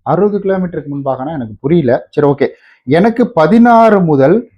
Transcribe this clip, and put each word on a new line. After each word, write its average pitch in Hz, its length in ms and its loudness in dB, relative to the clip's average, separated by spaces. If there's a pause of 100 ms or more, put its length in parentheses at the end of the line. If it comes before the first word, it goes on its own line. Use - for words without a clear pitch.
அறுபது 196 380 -2
கிலோமீட்டருக்கு 180 540 -6
முன்பாகனா 135 400 -8
எனக்கு 117 260 -10
புரியல. 139 500 0
சரி, 147 180 0
ஓகே. 139 220 0 (340)
"எனக்கு 214 480 0
பதினாறு 226 680 4
முதல் 160 560 0